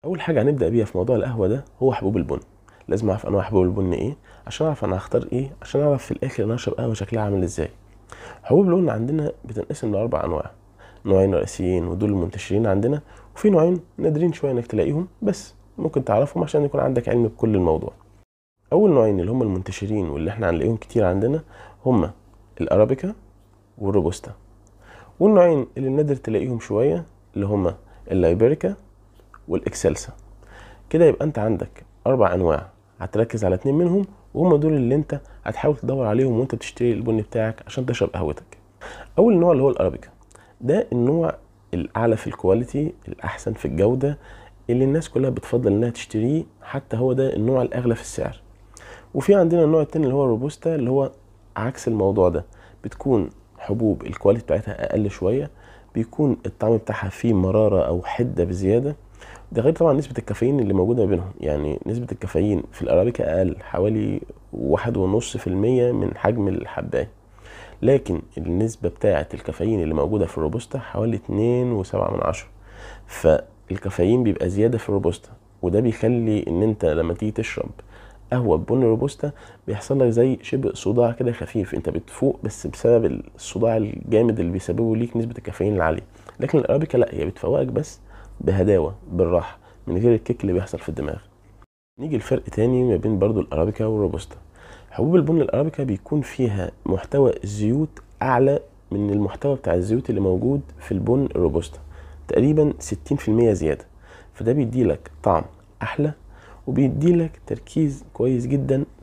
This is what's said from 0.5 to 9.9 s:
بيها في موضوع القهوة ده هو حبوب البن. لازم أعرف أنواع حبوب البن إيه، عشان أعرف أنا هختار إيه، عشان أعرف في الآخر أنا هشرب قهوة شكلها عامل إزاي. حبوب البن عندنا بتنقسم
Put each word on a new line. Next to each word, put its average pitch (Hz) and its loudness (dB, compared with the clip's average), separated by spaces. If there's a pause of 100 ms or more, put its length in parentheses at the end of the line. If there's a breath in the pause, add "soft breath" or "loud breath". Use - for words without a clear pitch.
بيها 113 2
في 95 -6
موضوع 117 2
القهوة 110 0
ده 135 -2 (180)
هو 131 4
حبوب 101 -2
البن. 71 -2 (480 soft breath)
لازم 104 0
أعرف 110 -2
أنواع 101 0
حبوب 98 2
البن 92 0
إيه، 101 -4 (300 loud breath)
عشان - -4
أعرف 151 -4
أنا 92 -2
هختار - -4
إيه، 135 -4 (120)
عشان - -2
أعرف 143 0
في - -10
الآخر 120 -4
أنا 110 -2
هشرب - -4
قهوة 120 -2
شكلها 107 -4
عامل 101 0
إزاي. 82 -4 (720 loud breath)
حبوب 185 4
البن 175 2
عندنا 135 -2 (120)
بتنقسم 110 -6